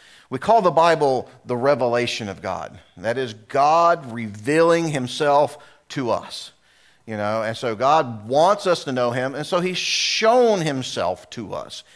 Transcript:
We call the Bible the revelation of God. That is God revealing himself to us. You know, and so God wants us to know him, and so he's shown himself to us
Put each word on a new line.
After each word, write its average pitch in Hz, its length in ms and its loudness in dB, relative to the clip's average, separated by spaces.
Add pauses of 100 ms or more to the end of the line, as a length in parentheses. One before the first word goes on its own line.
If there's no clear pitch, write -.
(300)
We 131 80 -6
call 220 240 2
the 185 80 4
Bible 147 600 2 (160)
the 120 100 -4
revelation 120 720 0
of 87 140 -10
God. 87 360 -8 (200)
That 110 200 -4
is 123 160 -6
God 147 800 2
revealing 147 800 2
himself 143 680 2 (320)
to 123 220 -2
us. - 400 -6 (540)
You 110 100 -10
know, 107 260 -2
and 113 140 -4
so 120 180 -4
God 123 540 0
wants 175 400 2
us 170 160 0
to 143 80 -8
know 123 200 0
him, 127 220 -4
and 147 140 -8
so 180 140 0
he's 180 160 -4
shown 226 840 2
himself 123 680 -4
to 95 240 -12
us - 320 -12 (100)